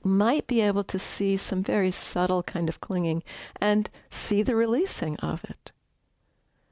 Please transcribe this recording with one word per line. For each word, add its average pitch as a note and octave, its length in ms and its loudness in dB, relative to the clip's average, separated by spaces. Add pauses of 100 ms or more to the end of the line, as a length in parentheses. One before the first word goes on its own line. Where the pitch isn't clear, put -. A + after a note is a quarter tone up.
might G#3 440 2
be A#3 140 2
able G3+ 240 2
to - 140 -4
see G3 380 0
some F#3+ 260 -2
very G3 280 2
subtle F3+ 520 0
kind E3 260 -4
of - 120 -6
clinging E3+ 420 -2 (380)
and G#3 280 2 (200)
see - 320 0
the A3+ 140 2
releasing A3+ 600 0
of D#3 260 -4
it. - 280 -14 (1000)